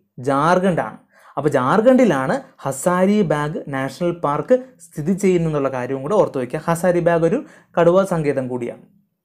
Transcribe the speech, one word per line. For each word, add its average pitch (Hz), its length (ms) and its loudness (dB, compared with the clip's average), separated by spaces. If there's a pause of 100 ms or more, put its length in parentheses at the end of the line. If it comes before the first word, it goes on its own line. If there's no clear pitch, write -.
(300)
ജാർഖണ്ഡാണ്. 156 680 0 (400)
അപ്പോൾ 143 200 -2
ജാർഖണ്ഡിലാണ് 185 800 2 (280)
ഹസാരിബാഗ് 180 960 0 (160)
നാഷണൽ 135 360 -4 (140)
പാർക്ക് 147 300 0 (320)
സ്ഥിതി 160 340 -4
ചെയ്യുന്നതെന്നുള്ള 165 560 0
കാര്യവും 131 260 -6
കൂടെ 185 180 -2
ഓർത്തു 143 200 0
വയ്ക്കുക. 123 260 -6
ഹസാരിബാഗ് 170 640 2
ഒരു 226 100 0 (380)
കടുവ 175 340 4
സങ്കേതം 143 400 -2
കൂടിയാണ്. 120 320 -8 (420)